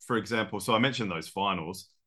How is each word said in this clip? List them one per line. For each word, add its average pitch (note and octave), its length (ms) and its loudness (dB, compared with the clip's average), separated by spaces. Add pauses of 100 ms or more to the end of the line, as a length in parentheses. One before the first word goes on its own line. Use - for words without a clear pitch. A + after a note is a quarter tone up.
for B2 100 0
example, A2 420 0
so A#2+ 160 0
I A2 40 6
mentioned A#2+ 320 2
those E2 180 -6
finals. F#2+ 640 -4 (160)